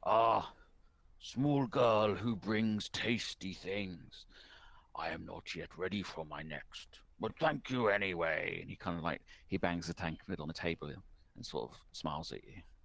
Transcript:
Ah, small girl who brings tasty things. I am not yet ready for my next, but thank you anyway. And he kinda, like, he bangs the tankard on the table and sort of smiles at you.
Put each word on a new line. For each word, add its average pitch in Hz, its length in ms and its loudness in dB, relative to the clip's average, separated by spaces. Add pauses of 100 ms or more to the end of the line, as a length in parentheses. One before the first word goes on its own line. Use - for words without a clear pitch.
Ah, 110 480 6 (640)
small 139 480 4
girl 107 480 6
who 110 200 0
brings 107 540 2
tasty - 640 -2
things. 92 720 -6 (720)
I 82 140 -6
am 85 160 -6
not - 300 -10
yet 85 220 -10
ready 92 260 -2
for 82 220 -8
my 76 160 -10
next, - 580 -12 (200)
but 107 200 -4
thank 156 300 0
you 123 200 2
anyway. 87 720 0
And 85 80 -12
he - 60 -10
kinda, 87 260 -4
like, 80 200 -2 (260)
he 95 100 -4
bangs 87 300 0
the 85 60 -4
tankard 82 460 -6
on 76 80 -6
the 80 60 -6
table 80 360 -4 (460)
and 117 100 -14
sort - 260 -6
of - 60 -20 (140)
smiles - 400 -6
at - 120 -10
you. - 180 -16 (240)